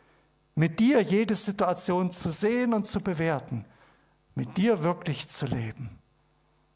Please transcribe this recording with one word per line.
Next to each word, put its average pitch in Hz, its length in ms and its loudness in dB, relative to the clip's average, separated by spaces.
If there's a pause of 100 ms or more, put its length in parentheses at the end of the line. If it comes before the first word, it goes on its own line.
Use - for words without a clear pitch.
(540)
mit 160 280 0
dir 247 200 6
jede 202 340 2
Situation 180 760 0
zu - 180 -2
sehen 233 440 0
und 208 120 0
zu - 140 -2
bewerten, 151 640 -2 (720)
mit 123 220 -4
dir 190 260 2
wirklich 165 460 -2
zu - 160 -2
leben. 120 520 -6 (800)